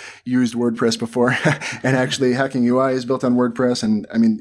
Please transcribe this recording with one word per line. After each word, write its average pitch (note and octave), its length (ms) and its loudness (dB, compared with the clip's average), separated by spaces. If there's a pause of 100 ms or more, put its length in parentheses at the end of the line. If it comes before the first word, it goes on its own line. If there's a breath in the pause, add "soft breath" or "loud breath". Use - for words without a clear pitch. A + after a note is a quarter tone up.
(240 loud breath)
used B2 300 0
WordPress A#2 420 0
before. A#2+ 440 0
<laughs> - 420 -2
And C3 140 2
actually, B2+ 380 0
Hacking C3+ 300 0
U B2 140 2
I C3 140 2
is B2+ 140 -4
built C3 180 -2
on B2 100 2
WordPress. B2 480 0
And, A2 300 -2
I A2+ 60 0
mean, A2+ 220 4